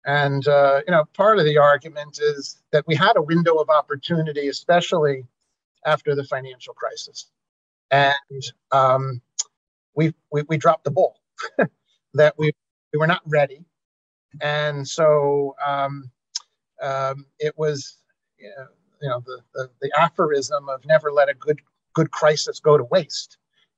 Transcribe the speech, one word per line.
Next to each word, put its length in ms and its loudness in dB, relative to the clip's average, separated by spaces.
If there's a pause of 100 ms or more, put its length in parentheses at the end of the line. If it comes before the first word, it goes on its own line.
and, 420 0
uh, 400 4
you 40 -2
know, 120 4 (100)
part 260 4
of 60 2
the 120 2
argument 640 2
is 400 -4 (100)
that 160 2
we 80 0
had 220 4
a 40 2
window 340 2
of 140 0
opportunity, 800 -2
especially 800 0 (600)
after 300 0
the 80 -4
financial 500 -10
crisis. 540 -12 (640)
And, 220 4 (580)
um, 500 2 (760)
we, 180 0 (180)
we, 120 -2
we 140 -4
dropped 260 0
the 80 -4
ball, 280 0 (460)
<laughs> 480 -20
that 240 4
we, 140 0 (400)
we 80 -4
were 80 0
not 180 0
ready. 400 -2 (760)
And 460 -4
so, 680 0 (100)
um, 460 -4 (680)
um, 440 -6 (140)
it 180 -6
was, 400 -6 (440)
uh, 240 -20 (360)
you 80 -8
know, 160 -4
the, 140 -16 (140)
the, 160 -10 (120)
the 160 -6
aphorism 720 -2
of 160 -10
"never 260 2
let 180 4
a 40 -4
good, 280 -4 (320)
good 180 0
crisis 480 0
go 180 4
to 60 0
waste." 540 -4 (400)